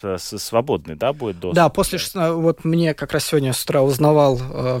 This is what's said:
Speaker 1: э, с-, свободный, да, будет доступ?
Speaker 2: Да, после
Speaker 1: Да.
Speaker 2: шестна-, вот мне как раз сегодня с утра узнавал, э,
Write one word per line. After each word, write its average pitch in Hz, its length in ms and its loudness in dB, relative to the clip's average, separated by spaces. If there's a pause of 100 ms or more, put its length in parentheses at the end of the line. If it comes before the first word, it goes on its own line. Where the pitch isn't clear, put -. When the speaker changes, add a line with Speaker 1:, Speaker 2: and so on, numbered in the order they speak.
Speaker 1:
э, 95 180 -6
с-, 104 200 -10
свободный, 113 560 -2
да, 117 180 -2
будет 113 260 -6
доступ? 90 160 -4
Speaker 2:
Да, 170 140 6
после 185 300 -2
Speaker 1:
Да. - 40 -4
Speaker 2:
шестна-, 170 300 -2
вот 165 320 0
мне 165 300 2
как - 180 -8
раз 151 120 0
сегодня 135 280 0
с - 100 -4
утра 147 200 2
узнавал, 139 580 4
э, 127 400 -4